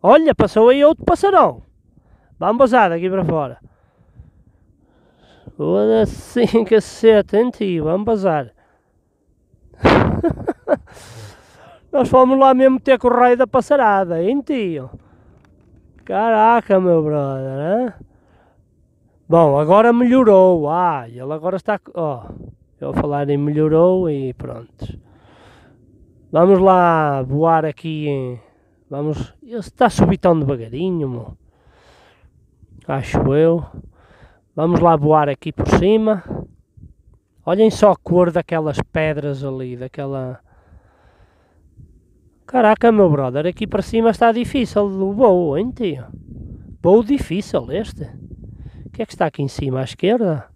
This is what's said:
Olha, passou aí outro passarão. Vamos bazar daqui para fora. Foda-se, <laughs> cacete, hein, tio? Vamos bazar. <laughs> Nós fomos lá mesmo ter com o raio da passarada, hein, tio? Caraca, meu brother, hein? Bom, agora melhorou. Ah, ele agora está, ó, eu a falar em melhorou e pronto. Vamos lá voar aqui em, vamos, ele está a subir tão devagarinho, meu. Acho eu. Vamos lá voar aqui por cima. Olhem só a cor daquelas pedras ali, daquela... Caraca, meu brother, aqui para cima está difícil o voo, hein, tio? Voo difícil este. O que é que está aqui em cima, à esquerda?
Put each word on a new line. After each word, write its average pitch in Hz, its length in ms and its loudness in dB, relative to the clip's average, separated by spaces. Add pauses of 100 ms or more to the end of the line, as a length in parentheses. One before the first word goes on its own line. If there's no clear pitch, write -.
Olha, 285 320 4
passou 220 340 2
aí 277 160 4
outro 311 200 2
passarão. 330 580 2 (760)
Vamos 208 200 -2
bazar 233 320 4
daqui 170 200 -4
para 185 140 -4
fora. 151 340 -4 (2000)
Foda-se, 214 1000 -2
<laughs> 226 100 4
cacete, 214 720 2
hein, 240 140 2
tio? 180 340 -4
Vamos 185 200 -2
bazar. 185 480 -2 (1300)
<laughs> - 2000 -4
Nós 262 160 0
fomos 254 300 4
lá 269 160 6
mesmo 262 260 4
ter 262 180 2
com 247 100 0
o 240 40 2
raio 247 240 4
da 254 100 0
passarada, 202 760 0
hein, 247 180 -2
tio? 180 500 -6 (1120)
Caraca, 214 760 2
meu 175 220 2
brother, 143 800 -4
hein? 240 120 -6 (1400)
Bom, 156 300 4
agora 196 340 4
melhorou. 208 760 4
Ah, 160 400 -2
ele 127 240 -12
agora 165 240 -6
está, 202 240 -6 (140)
ó, 151 300 -6 (560)
eu 139 100 -8
a 139 40 -8
falar 143 340 -4
em 143 80 0
melhorou 156 760 2
e 135 240 -6
pronto. - 640 -16 (1300)
Vamos 180 280 4
lá 170 640 2
voar 156 420 0
aqui 156 440 -8
em, 127 320 -6 (500)
vamos, 143 420 -8 (100)
ele 233 160 -12
está - 280 -2
a 208 40 2
subir 190 280 0
tão 175 200 2
devagarinho, 139 680 -6
meu. 117 280 -12 (1500)
Acho 135 480 -2
eu. 165 300 2 (920)
Vamos 170 240 0
lá 170 160 4
voar 151 320 2
aqui 139 240 -8
por - 160 -6
cima. 214 540 0 (1200)
Olhem 208 260 2
só 208 220 2
a 165 40 0
cor 175 340 0
daquelas 160 500 -4
pedras 147 640 -6
ali, 131 320 -10
daquela... 131 640 -12 (2000)
Caraca, 233 460 2
meu 202 160 4
brother, 139 380 -2
aqui 180 200 -6
para 196 160 -6
cima 226 280 0
está 233 200 0
difícil 226 520 -4
o 190 300 -4
voo, 180 440 2
hein, 220 140 -4
tio? 170 340 -8 (800)
Voo 202 200 4
difícil 196 680 -4
este. 185 320 -10 (800)
O - 60 -20
que - 120 -12
é 214 40 -8
que - 60 -20
está - 140 -2
aqui 143 160 -8
em 139 60 -4
cima, 131 320 -6
à 131 40 -4
esquerda? 185 720 -4